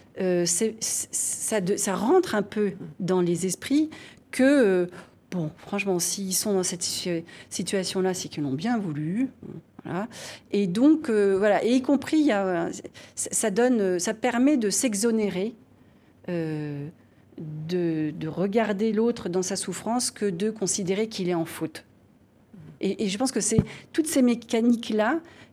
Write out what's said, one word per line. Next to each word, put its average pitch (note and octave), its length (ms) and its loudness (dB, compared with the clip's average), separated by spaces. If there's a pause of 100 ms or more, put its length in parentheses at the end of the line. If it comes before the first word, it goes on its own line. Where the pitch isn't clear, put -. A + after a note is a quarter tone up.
(200)
euh, F3+ 260 2
c'est, A3 340 0
c'est, - 320 -4
ça - 480 -2
de-, F#3 160 0
ça G3 180 -2
rentre C4 400 2
un G#3 80 2
peu G#3 300 -2 (280)
dans F#3 200 2
les F3 260 0
esprits D4 440 0 (420)
que, - 100 2
euh, A3 440 6 (440)
bon, D#3+ 280 -4
franchement, G3 420 -4
s'ils F#3+ 340 -4
sont G#3+ 180 -2
dans F#3+ 120 2
cette F3 180 -4
situa-, E3+ 400 -4 (260)
situation-là, F#3 640 -2
c'est F3 160 -6
qu'ils D3+ 140 -8
l'ont C3+ 120 -2
bien A3+ 240 -2
voulu. F3+ 500 -2 (560)
Voilà. F#3+ 240 -6 (440)
Et G3+ 140 2
donc, C#4 440 4
euh, G3+ 280 4
voilà. G3+ 260 4
Et A#3 100 4
y C4 80 4
compris, C#4+ 360 2
il D4 80 6
y B3+ 60 4
a, G3 120 2
euh, E3+ 260 0 (440)
ça, - 160 -6
ça G#3+ 200 0
donne, G3+ 500 2
ça A3 140 -2
permet B3 420 2
de G#3+ 140 2
s'exonérer, G#3+ 840 0 (760)
euh, D3+ 600 -4 (500)
de, D#3 800 -2
de D#3+ 100 -4
regarder G3+ 640 0
l'autre A3+ 360 0
dans F3+ 140 0
sa F#3+ 140 -4
souffrance A3 540 -4
que - 160 -6
de G3+ 240 -2
considérer G3 580 -2
qu'il F#3+ 200 -4
est F3+ 60 0
en E3 100 0
faute. - 400 -8 (960)
Et, G3+ 240 -2
et G3+ 40 0
je G3 100 -4
pense C4 120 0
que A3 100 -2
c'est A3 200 2 (320)
toutes D#4 140 0
ces C#4+ 160 4
mécaniques-là A#3 1000 2 (320)